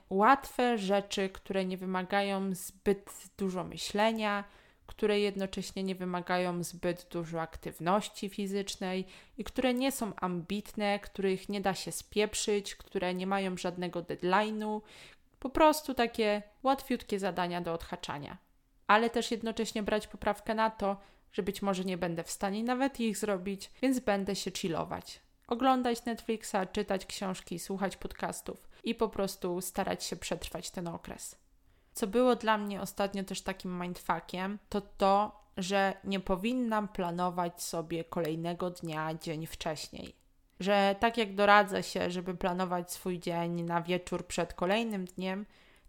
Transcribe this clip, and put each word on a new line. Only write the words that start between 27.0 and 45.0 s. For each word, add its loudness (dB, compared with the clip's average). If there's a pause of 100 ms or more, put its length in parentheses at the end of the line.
książki, -6
słuchać -4
podcastów -8 (160)
i 0
po 2
prostu -2
starać -2
się -6
przetrwać -6
ten -6
okres. -12 (540)
Co -2
było 6
dla 2
mnie -6
ostatnio -2
też -8
takim -6
mindfuckiem, -4 (100)
to -2
to, 4 (160)
że 4 (100)
nie 0
powinnam 0
planować -2
sobie -4
kolejnego -2
dnia -4
dzień -6
wcześniej. -8 (440)
Że 4
tak 4
jak 0
doradzę 8
się, -2
żeby -4
planować -2
swój -4
dzień -2
na 0
wieczór -2
przed -2
kolejnym 0